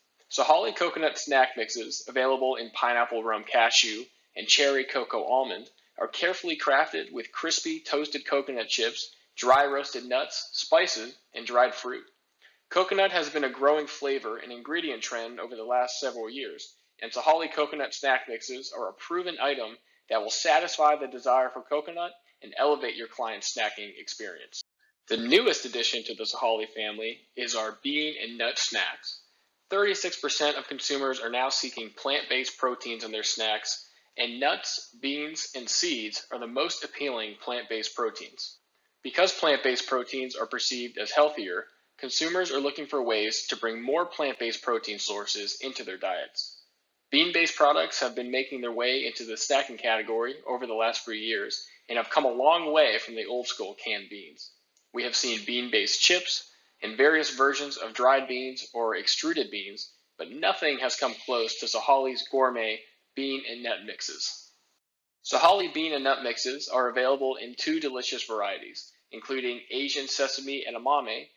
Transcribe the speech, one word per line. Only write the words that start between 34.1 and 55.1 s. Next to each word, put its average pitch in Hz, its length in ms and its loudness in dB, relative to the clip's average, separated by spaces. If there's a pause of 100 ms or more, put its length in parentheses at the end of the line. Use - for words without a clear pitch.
and 120 220 -4
nuts, - 600 -2
beans, 147 560 -6
and 120 120 -8
seeds 120 640 -2
are 123 80 -8
the 120 80 -6
most 139 380 -4
appealing 117 580 -6
plant-based 113 540 -6
proteins. - 640 -6 (440)
Because 170 300 2
plant-based 131 560 2
proteins 127 480 -4
are 113 100 -4
perceived 120 520 -4
as 104 120 -4
healthier, 147 540 2 (340)
consumers 165 540 -2
are 139 80 2
looking 143 260 -2
for 139 160 0
ways 110 460 2
to 127 80 -2
bring 113 260 -4
more 156 240 2
plant-based 123 560 -2
protein 110 380 -2
sources 101 600 -4
into 127 220 -8
their 92 160 -8
diets. - 640 -6 (500)
Bean-based 165 460 4
products 160 440 4
have 120 140 -2
been 123 160 -4
making 131 300 -2
their 120 120 -4
way 127 320 0
into 117 200 -6
the 113 100 -8
snacking 135 440 0
category 113 580 0 (100)
over 123 200 -4
the 113 80 -4
last 113 300 0
few 113 100 -6
years 107 520 -4 (220)
and 120 100 -2
have 113 100 -2
come 151 160 4
a 123 80 2
long 151 400 4
way 135 260 6
from 113 180 -8
the 107 100 -6
old 123 220 -4
school 101 260 -6
canned 101 340 -6
beans. 90 420 -16 (440)
We 120 100 -2
have 117 120 -2